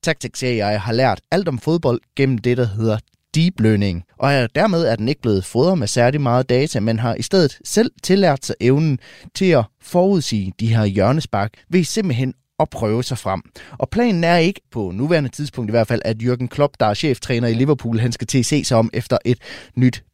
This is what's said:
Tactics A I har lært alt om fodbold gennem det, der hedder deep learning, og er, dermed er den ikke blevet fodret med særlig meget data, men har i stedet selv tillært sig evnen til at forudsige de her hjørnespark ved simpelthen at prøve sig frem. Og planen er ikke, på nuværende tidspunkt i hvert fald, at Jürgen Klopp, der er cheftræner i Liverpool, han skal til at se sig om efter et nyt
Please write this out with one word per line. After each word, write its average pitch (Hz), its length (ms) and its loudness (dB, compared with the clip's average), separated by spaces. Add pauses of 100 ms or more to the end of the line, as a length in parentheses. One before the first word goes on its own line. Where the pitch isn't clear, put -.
Tactics 135 400 -6
A 110 300 0
I 107 40 -2
har 110 160 -4
lært 117 280 2 (100)
alt 175 160 -2
om 127 120 -4
fodbold 151 400 0 (160)
gennem 135 220 2
det, 123 200 0
der 123 100 0
hedder 107 300 0 (380)
deep 170 240 2
learning, 101 440 2 (160)
og 139 140 2
er, 127 140 0
dermed 170 360 0
er 117 120 0
den 110 140 -4
ikke 151 120 -4
blevet 101 240 0
fodret 170 320 2
med 110 100 -2
særlig 131 340 2
meget 127 280 0
data, 135 300 0
men 110 200 0
har 117 160 -2
i - 60 -8
stedet - 440 2
selv - 260 0 (120)
tillært 180 420 2
sig - 140 -6
evnen 139 400 2 (360)
til 190 100 -2
at 147 200 4 (160)
forudsige 160 800 0
de 113 160 2
her 110 100 2
hjørnespark 104 680 0 (180)
ved 175 140 2
simpelthen 131 500 -2 (260)
at 156 100 -2
prøve 113 340 -2
sig - 140 -6
frem. 95 240 -6 (300)
Og - 180 -6
planen 208 340 0
er 170 140 4
ikke, 170 240 0 (100)
på 101 240 -4
nuværende 143 340 0
tidspunkt 127 400 -8
i - 20 -4
hvert - 160 2
fald, 117 180 -2
at 110 180 -4
Jürgen 123 240 -2
Klopp, 143 320 -2
der 123 60 2
er 107 80 0
cheftræner 123 540 -2
i 113 60 2
Liverpool, 120 460 0
han 120 120 0
skal 113 160 -8
til 135 120 0
at 120 60 0
se 151 180 0
sig 120 140 2
om 113 160 2
efter 117 320 -2
et 120 120 2 (380)
nyt 127 280 2 (100)